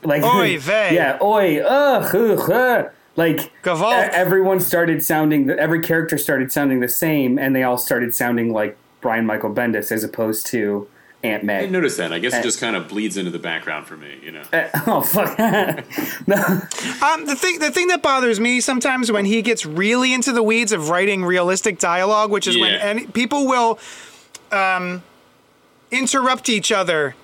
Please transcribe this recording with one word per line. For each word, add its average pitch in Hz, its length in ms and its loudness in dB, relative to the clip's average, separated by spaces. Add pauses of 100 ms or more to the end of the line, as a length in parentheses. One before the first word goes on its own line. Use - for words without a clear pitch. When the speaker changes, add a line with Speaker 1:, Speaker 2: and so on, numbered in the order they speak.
Speaker 1:
Like, 151 180 2
Speaker 2:
Oy 208 360 4
vey. 180 360 2
Speaker 1:
yeah, 147 260 2
oy, 196 400 4
ugh, 254 540 2
ugh, 202 360 2
ugh. 233 400 2 (260)
Like, 165 340 0 (140)
Speaker 2:
Gewalt. 190 440 2
Speaker 1:
e-, - 40 -4
everyone 185 480 2
started 170 420 0
sounding, 151 480 2
every 156 320 2
character 160 340 0
started 135 360 -2
sounding 139 260 0
the 123 100 0
same, 139 480 0
and 135 200 0
they 131 80 2
all 123 140 0
started 120 360 -2
sounding 117 380 0
like 107 240 -2 (240)
Brian 113 260 0
Michael 107 260 -2
Bendis 110 380 -2
as 107 140 -2
opposed 107 440 -4
to 104 380 -2 (380)
Aunt 107 180 -2
May. 104 140 -2
Speaker 3:
I 95 60 -2
didn't 190 100 -4
notice 175 240 0
that. 82 160 -4
I 85 80 -4
guess 120 140 -2
it 120 40 0
Speaker 1:
Eh. 117 40 -2
Speaker 3:
just 110 180 -2
kind 113 160 -4
of 85 100 -6
bleeds 101 300 -4
into 90 160 -4
the 85 80 -8
background 80 480 -8
for 78 80 -16
me, 71 260 -18
you 78 80 -16
know? 78 120 -18 (100)
Speaker 1:
Eh, 160 160 0 (100)
<laughs> - 80 -2
oh, 196 160 2
fuck. 180 360 0
<laughs> - 920 -2
No. 202 80 4 (680)
Speaker 2:
Um, 320 240 0
the 285 100 -2
thing, 349 220 -2
the 302 140 -2
thing 359 160 0
that 359 140 0
bothers 254 360 2
me 240 220 2
sometimes 254 500 -2
when 208 140 0
he 214 180 2
gets 226 240 -2
really 220 480 0
into 254 160 0
the 233 120 2
weeds 226 280 2
of 160 180 -2
writing 190 360 0
realistic 180 560 0
dialogue, 196 500 2
which 196 160 0
is 185 100 2
when 110 180 2
Speaker 3:
Yeah. - 40 -2
Speaker 2:
any, 208 280 -4
people 254 420 -2
will, 233 320 2 (720)
um, 185 500 -2 (880)
interrupt 254 580 0
each 214 220 0
other 165 540 0